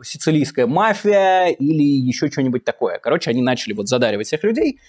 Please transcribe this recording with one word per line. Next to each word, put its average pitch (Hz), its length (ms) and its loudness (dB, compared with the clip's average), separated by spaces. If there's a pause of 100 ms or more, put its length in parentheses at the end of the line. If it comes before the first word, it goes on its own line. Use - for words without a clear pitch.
сицилийская 147 640 0
мафия 190 800 2
или 151 340 0
ещё 139 480 2
что-нибудь 127 340 -2
такое. 98 360 -4
Короче, 127 320 -2
они 127 100 0
начали 123 320 -2
вот 104 140 -6
задаривать 110 400 0
всех - 160 -6
людей. 240 460 -2